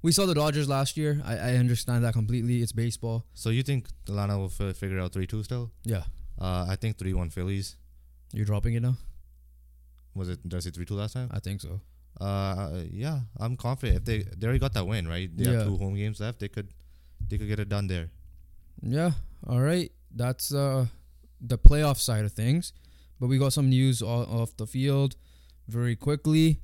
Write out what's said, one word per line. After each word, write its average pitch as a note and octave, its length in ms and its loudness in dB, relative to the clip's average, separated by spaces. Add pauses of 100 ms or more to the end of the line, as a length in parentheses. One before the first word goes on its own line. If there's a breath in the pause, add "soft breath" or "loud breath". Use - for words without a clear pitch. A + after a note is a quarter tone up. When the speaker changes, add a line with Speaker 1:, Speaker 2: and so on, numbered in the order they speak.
Speaker 1:
we E3 100 4
saw F#3+ 140 4
the F3+ 80 2
Dodgers D3 340 2
last C#3 300 0
year. D3 260 0
I, A2 140 -4
I B2 200 0
understand A#2+ 460 2
that A#2 100 2
completely. A#2 500 0
It's A2+ 80 -4
baseball. A2+ 520 -4 (120)
Speaker 2:
So - 160 -2
you B2 100 2
think C3 280 -2 (180)
Atlanta G2+ 320 -2
will F#2+ 100 -4
fi-, G2 240 -4
figure F#2+ 260 -4
out F2+ 140 -4
three F#2+ 140 -2
two G#2+ 160 -4
still? A#2+ 280 -6 (120)
Speaker 1:
Yeah. A2 180 -2 (380)
Speaker 2:
Uh, F2+ 280 -2
I F#2+ 100 -2
think A2 200 -4
three F#2 160 -4
one F2 160 0
Phillies. F#2+ 460 -4 (580)
Speaker 1:
You're G#2+ 140 -2
dropping G#2+ 260 0
it A#2 80 0
now? B2 160 0 (1160)
Speaker 2:
Was F#2 140 -6
it, F2+ 120 -8
did F2 160 -8
I - 40 -2
say E2+ 100 -6
three F2 140 -8
two G2+ 100 -6
last G#2 180 -4
time? B2 180 -6
Speaker 1:
I G2+ 80 -6
think G2+ 220 -6
so. F2 180 -8 (400)
Speaker 2:
Uh, - 40 -6
uh, G2 680 -4
yeah, C3+ 300 -6 (200)
I'm A#2+ 180 -4
confident. A#2+ 420 -2
If - 60 -6
they, A2 180 0 (120)
they G2 120 -6
already B2+ 120 2
got A#2+ 140 0
that F#2 140 -2
win, G2 200 -2
right? F2 300 -4
They - 80 0
Speaker 1:
Yeah. A#2+ 140 2
Speaker 2:
have G#2 80 0
two G2 100 0
home G2 180 -2
games G#2 240 -4
left. A2+ 200 -6
They G2+ 100 -6
could, G#2 200 -8 (580)
they - 100 -2
could G#2 100 -4
get G#2 120 -2
it G2 100 -4
done G2+ 160 0
there. F2 240 -4 (720)
Speaker 1:
Yeah. D#3 300 0 (360)
All B2 140 2
right. E3 300 0 (220)
That's, B2 400 -4
uh, C3+ 340 2 (520)
the A#2+ 200 -4
playoff D3 380 12
side G#2+ 280 0
of G#2 80 -2
things. B2+ 400 -2 (460 soft breath)
But B2 80 -2
we C3 100 2
got C3+ 160 2
some C#3 160 2
news B2+ 320 4
o-, G2 60 -4
off A#2 500 -2
the G#2+ 80 -8
field C#3 500 0 (520 soft breath)
very A#2+ 280 -2
quickly D#3 680 2